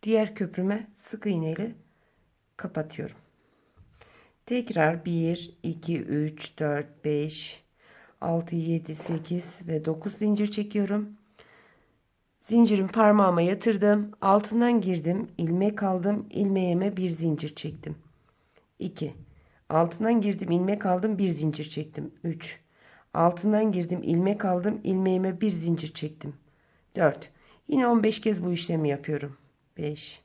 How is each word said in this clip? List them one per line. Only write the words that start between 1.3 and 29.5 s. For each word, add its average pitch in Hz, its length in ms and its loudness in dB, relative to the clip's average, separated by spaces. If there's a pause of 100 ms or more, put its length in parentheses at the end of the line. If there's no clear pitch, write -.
kapatıyorum. - 600 -8 (1300)
Tekrar 170 600 0
bir, 170 580 -2
iki, 165 380 -4
üç, 151 580 -4
dört, 151 460 -4
beş, 151 580 -4 (580)
altı, 170 340 -2
yedi, 165 400 -2
sekiz 170 720 -6
ve 156 180 -2
dokuz 160 320 -6
zincir 208 340 2
çekiyorum. 208 680 -2 (1200)
Zincirimi 214 440 4
parmağıma 202 540 6
yatırdım. 208 680 2 (100)
Altından 214 600 4
girdim. 180 460 0 (100)
İlmek 190 460 0
aldım. 196 460 0
İlmeğime 190 680 0
bir 185 120 0
zincir 160 460 -2
çektim. - 420 -10 (840)
İki. 156 340 -8 (560)
Altından 175 520 2
girdim. 190 300 -2
İlmek 185 340 0
aldım. 190 320 2
Bir 190 120 2
zincir 151 400 -4
çektim. 151 440 -10 (100)
Üç. - 360 -8 (540)
Altından 202 580 2
girdim. 180 320 -2
İlmek 190 420 2
aldım. 190 380 0
İlmeğime 185 580 0
bir 214 100 2
zincir 165 420 -2
çektim. 151 420 -10 (600)
Dört. - 360 0 (360)
Yine 254 200 4
on 233 160 4
beş 220 180 0
kez 190 240 0
bu 180 80 0
işlemi 160 360 0
yapıyorum. 143 480 -4 (400)